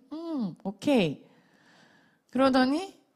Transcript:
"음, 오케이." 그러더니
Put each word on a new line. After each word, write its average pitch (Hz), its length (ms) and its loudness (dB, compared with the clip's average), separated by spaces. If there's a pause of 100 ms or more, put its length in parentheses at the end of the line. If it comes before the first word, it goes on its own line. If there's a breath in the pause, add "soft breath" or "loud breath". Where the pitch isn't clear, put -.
(120)
"음, 302 500 -6
오케이." 202 640 0 (1040 soft breath)
그러더니 269 680 2 (160)